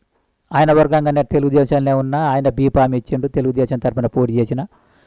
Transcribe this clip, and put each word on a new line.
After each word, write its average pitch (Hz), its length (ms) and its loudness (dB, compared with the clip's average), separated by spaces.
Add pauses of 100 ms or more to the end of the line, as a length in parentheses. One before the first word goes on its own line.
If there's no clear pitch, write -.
(540)
ఆయన 151 200 4
వర్గంగానే 147 500 2
తెలుగుదేశంలో 139 760 0
ఉన్నా, 143 340 -2
ఆయన 135 180 0
బీఫామ్ 131 460 2
ఇచ్చిండు, 127 320 -4
తెలుగుదేశం 131 520 -2
తరపున 120 260 -2
పోటీ 117 340 0
చేసిన. 127 240 -2 (440)